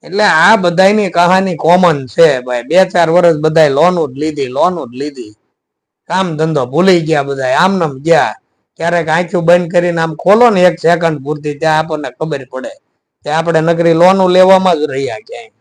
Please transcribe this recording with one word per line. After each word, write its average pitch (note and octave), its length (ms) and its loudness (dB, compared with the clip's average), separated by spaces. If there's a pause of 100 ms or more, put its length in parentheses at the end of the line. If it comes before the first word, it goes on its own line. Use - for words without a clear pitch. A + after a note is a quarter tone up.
એટલે G3 220 -2
આ F3+ 320 4
બધાયની F#3+ 540 0
કહાની F3+ 460 0
કોમન D#3+ 500 2
છે C#3+ 340 2
ભાઈ. B2 220 -4
બે E3+ 220 2
ચાર F3+ 260 0
વર્ષ E3+ 260 2
બધાય D#3 320 2
લોન D3+ 460 0
જ - 20 -14
લીધી, C#3+ 300 -4
લોન D3+ 300 -2
જ B2 180 -10
લીધી, C3 400 -10 (720)
કામ F3 300 -4
ધંધો D3+ 300 -2
ભૂલી F3 340 2
ગયા D3+ 220 -2
બધાય, C3+ 320 -4
આમનેમ F3 440 0
ગયા. C#3+ 360 0 (420)
ક્યારેક E3+ 320 -2
આંખો E3+ 320 -2
બંધ E3+ 320 2
કરીને F3 280 0
આમ D#3+ 140 -4
ખોલો A3 360 2
ને F#3+ 120 2
એક F3 160 2
સેકન્ડ E3 460 -2
પૂરતી, D3 340 -6
ત્યાં D#3 200 0
આપણને D3+ 320 -4
ખબર D3 340 -8
પડે B2+ 240 -10 (540)
કે D3+ 80 -10
આપણે E3 300 -2
નકરી E3 320 0
લોન F3+ 380 4
લેવામાં F#3 440 4
જ D3+ 80 -2
રહ્યા C3+ 440 -4
ક્યાંય. A2+ 220 -14 (120)